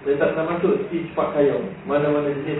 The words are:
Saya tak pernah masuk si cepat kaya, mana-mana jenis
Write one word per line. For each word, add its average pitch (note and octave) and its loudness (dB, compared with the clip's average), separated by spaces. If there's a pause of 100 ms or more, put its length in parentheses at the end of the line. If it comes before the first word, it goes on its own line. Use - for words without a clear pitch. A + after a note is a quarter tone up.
Saya C#3+ 2
tak - 2
pernah D#3+ -2
masuk F3 2 (180)
si D#3+ -4
cepat D3 -2
kaya, C#3+ 4 (320)
mana-mana D3 2
jenis D3+ -4